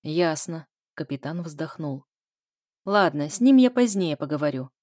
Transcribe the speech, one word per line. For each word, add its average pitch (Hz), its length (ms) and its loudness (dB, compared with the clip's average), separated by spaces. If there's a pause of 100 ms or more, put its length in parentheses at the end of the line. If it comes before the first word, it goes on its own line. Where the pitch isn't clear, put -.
«Ясно», 160 600 -4 (260)
капитан 143 480 -10
вздохнул. 151 640 -10 (800)
«Ладно, 202 420 2
с - 120 -8
ним 262 180 8
я 254 140 6
позднее 196 440 0
поговорю. 143 540 -4 (120)